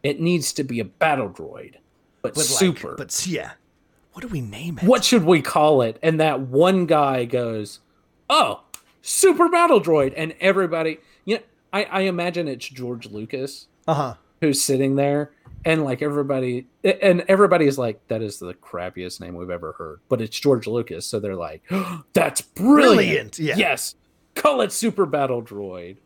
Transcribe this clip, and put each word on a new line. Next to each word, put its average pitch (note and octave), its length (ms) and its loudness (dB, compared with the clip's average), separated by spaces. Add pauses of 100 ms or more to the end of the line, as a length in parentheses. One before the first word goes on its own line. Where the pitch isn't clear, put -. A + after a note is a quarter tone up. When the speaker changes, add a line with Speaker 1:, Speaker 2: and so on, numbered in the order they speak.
Speaker 1:
It C#3+ 180 -4
needs E3+ 320 -2
to D3 100 -4
be A#2+ 160 -6
a G#2 60 -4
battle C3 440 -2
droid, - 440 -16 (480)
but - 120 -6
Speaker 2:
But, - 40 -6
like, D#3 80 -2
Speaker 1:
super." - 500 -2
Speaker 2:
but D#3 140 -12
s-, - 180 -6
yeah. C3 240 -8 (640)
What - 80 -18
do B3 80 -14
we E3+ 120 -6
name A#2+ 400 -10
it? F3 60 0
Speaker 1:
"What B3 160 4
should G3+ 220 4
we E3+ 180 6
call D3+ 400 4
it?" A2+ 180 -4
And D#3+ 180 2
that D3+ 200 2
one E3 480 4
guy C#3 380 2
goes, A#2 560 -4 (500)
"Oh, C4 300 0 (420)
super E4+ 440 4
battle E4+ 320 4
droid." D3 380 2
And D#3+ 220 -6
everybody, E3 580 0 (260)
you G#3 120 -2
know, - 60 -10 (300)
I, G3+ 120 -2
I F#3+ 180 -4
imagine F3 460 -2
it's C3 200 -8
George B2 440 -10
Lucas B2+ 560 -10 (200)
Speaker 2:
Uh-huh. C#3+ 280 -2 (260)
Speaker 1:
who's D3 180 2
sitting C3+ 360 0
there, C#3+ 380 -2 (320)
and, D#3+ 180 2
like, C3 180 -4
everybody, C3+ 640 -4 (180)
a-, G3 220 0
and F3 220 4
everybody's F3 500 4
like, A#2 300 -6
"That A2+ 160 -4
is G2+ 160 -10
the F2+ 160 -12
crappiest F2+ 680 -12
name F2+ 140 -12
we've F2+ 160 -10
ever E2+ 220 -10
heard." D#2 260 -14 (100)
But B2 120 0
it's - 180 -8
George B2+ 260 2
Lucas, G#2+ 400 -6
so A2 140 -6
they're G2 160 -6
like, E2 260 -12 (260)
<gasps> F3 260 -14
"That's D#3+ 280 0
brilliant. B3+ 540 6 (400)
Speaker 2:
Brilliant, - 40 -16
yeah. D#3 160 -2
Speaker 1:
Yes, E3+ 380 -2 (400)
call C4 280 2
it G3+ 100 -2
super G#3 340 -2
battle C3 380 -2
droid." F#2+ 640 -12